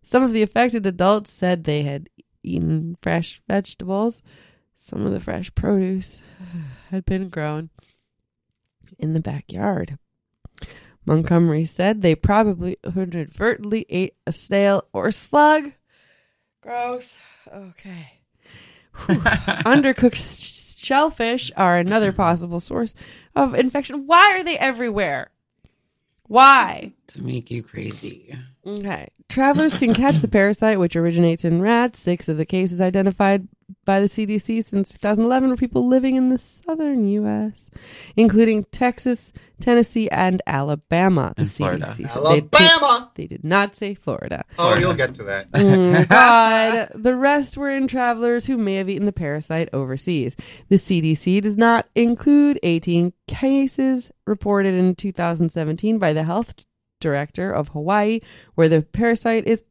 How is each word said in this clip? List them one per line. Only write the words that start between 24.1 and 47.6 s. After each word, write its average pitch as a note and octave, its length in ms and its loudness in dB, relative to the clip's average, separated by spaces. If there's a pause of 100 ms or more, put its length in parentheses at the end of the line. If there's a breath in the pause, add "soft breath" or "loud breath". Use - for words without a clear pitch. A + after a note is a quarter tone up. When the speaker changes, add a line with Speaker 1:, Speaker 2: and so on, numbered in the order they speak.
Speaker 1:
are F#4 60 -6
they E4 140 -4
everywhere? G#3+ 760 -4 (960)
Why? A#3 680 4 (140)
Speaker 2:
To - 140 -18
make B2 300 -8
you A#2 120 -10
crazy. - 720 -14 (300)
Speaker 1:
Okay. G3 440 -10 (180)
Travelers C#4 500 2
can A3+ 160 2
catch A#3 260 2
the - 80 0
parasite, G#3 520 2
which E3+ 160 0
originates E3+ 480 2
in E3+ 180 2
rats. A#3 380 2
Six F3 300 -4
of D#3 80 -2
the D#3+ 80 -2
cases F#3 340 -2
identified F#3+ 680 0 (360)
by G3 160 2
the G3+ 80 2
C G#3+ 180 -4
D G#3 120 -4
C A3+ 240 -4
since G3 300 -4
two - 80 -20
thousand G#3+ 260 0
eleven C4 240 2
were B3+ 80 0
people B3 300 0
living C4 280 2
in B3+ 140 2
the B3+ 80 0
southern D4 720 -4
U G#3 180 -2
S, G#3+ 440 -6 (440 loud breath)
including A3 500 4
Texas, - 680 -4 (260 soft breath)
Tennessee, A#3 520 2
and F#3 340 0
Alabama. D3 880 0
The - 60 -6
Speaker 2:
And G2+ 100 -2
Florida. F#2 440 -6
Speaker 1:
C A#2 80 -12
D - 60 -10
C - 40 -12
said C3 100 -4
they D3+ 180 4
did, - 200 -6
Speaker 3:
Alabama! C#4+ 540 4
Speaker 1:
they D#3 120 -12
did - 160 -14
not G3 320 0
say G3+ 200 -8
Florida. - 560 -8
Speaker 3:
Oh, - 120 -20
Speaker 2:
Florida. - 180 4
Speaker 3:
you'll F3 120 0
get B2+ 220 -2
to A2 80 -16
that. G2 280 -10
Speaker 1:
Mm, F#3 580 4
Speaker 2:
<laughs> - 0 -
Speaker 1:
God. A3+ 840 6
The A#3+ 220 0
rest C#4 420 0
were C#4 140 -4